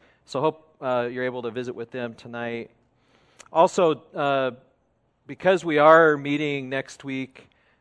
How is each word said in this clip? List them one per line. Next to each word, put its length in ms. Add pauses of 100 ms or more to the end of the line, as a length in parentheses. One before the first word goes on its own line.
(260)
So 160
hope, 400
uh, 280
you're 140
able 200
to 60
visit 260
with 160
them 220
tonight. 580 (840)
Also, 480 (120)
uh, 380 (760)
because 360
we 140
are 400
meeting 500
next 380
week, 420 (340)